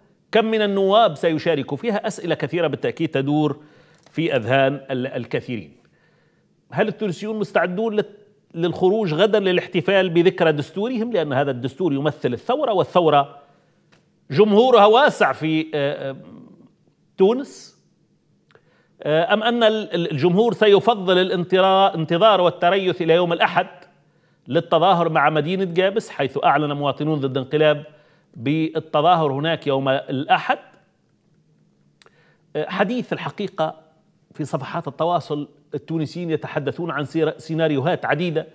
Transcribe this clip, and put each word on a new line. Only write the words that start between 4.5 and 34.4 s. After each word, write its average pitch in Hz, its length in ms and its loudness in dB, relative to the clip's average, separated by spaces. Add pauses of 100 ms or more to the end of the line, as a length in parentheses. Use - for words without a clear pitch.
ال-، 127 160 -4
الكثيرين. 120 720 -10 (960)
هل 185 160 -2
التونسيون 214 500 -6
مستعدون 196 580 -2
لل-، 208 80 0 (500)
للخروج 180 600 0
غدا 202 260 2
للاحتفال 185 720 0
بذكرى 170 420 2
دستورهم؟ 220 600 -6
لأن 156 200 -2
هذا 139 180 0
الدستور 147 420 -4
يمثل 143 400 -2
الثورة، 240 400 -2
والثورة 156 680 2 (920)
جمهورها 214 560 6
واسع 214 460 4
في، 156 420 -2
آه، 143 360 -4
آه، 135 60 -12 (1000)
تونس. - 680 0 (1200)
آه، 160 320 0
أم 220 80 0
أن 233 200 0
ال-، 214 320 0
ال-، 170 180 -2
الجمهور 180 400 2
سيفضل 202 640 4
الانترا-، 185 760 2
الانتظار 180 460 2
والتريث 180 640 0
إلى 160 120 4
يوم 175 180 2
الأحد 175 340 0 (840)
للتظاهر 170 600 2
مع 156 220 2
مدينة 160 340 -2
جابس، 185 460 -2
حيث - 340 -6
أعلن 147 280 2
مواطنون 143 480 -4
ضد 131 160 -4
انقلاب 151 480 0 (500)
بالتظاهر 156 960 0
هناك 147 340 -4
يوم 135 220 -2
الأحد؟ 147 680 -2 (2000)
آه، 151 120 -4
حديث 202 440 -4
الحقيقة 160 640 -6 (600)
في - 100 -8